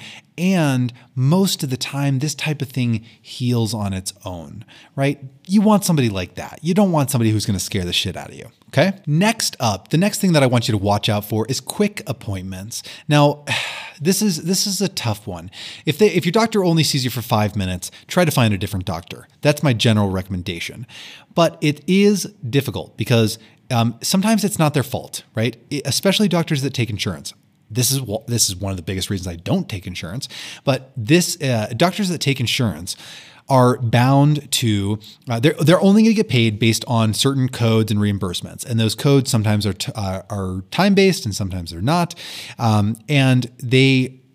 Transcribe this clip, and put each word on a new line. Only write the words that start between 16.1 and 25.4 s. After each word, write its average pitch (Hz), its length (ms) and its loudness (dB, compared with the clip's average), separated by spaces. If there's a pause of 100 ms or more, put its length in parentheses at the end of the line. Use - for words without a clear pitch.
if 160 140 0
your 175 60 2
doctor 220 320 2
only 165 200 4
sees 131 200 0
you 127 60 -2
for 117 120 -4
five 107 340 0
minutes, 92 360 -4 (160)
try 180 180 2
to 151 60 2
find 113 220 2
a 95 40 -2
different 92 280 -6
doctor. - 420 -10 (140)
That's 147 200 2
my 139 120 2
general 107 360 2
recommendation. 92 800 -6 (480)
But 165 260 2
it 151 260 -2
is 196 360 4 (260)
difficult 107 480 -2
because, 113 400 2 (340)
um, 117 300 0
sometimes 202 420 2
it's - 140 -2
not 151 160 2
their 131 100 0
fault, - 400 -8 (120)
right? 117 220 -2 (140)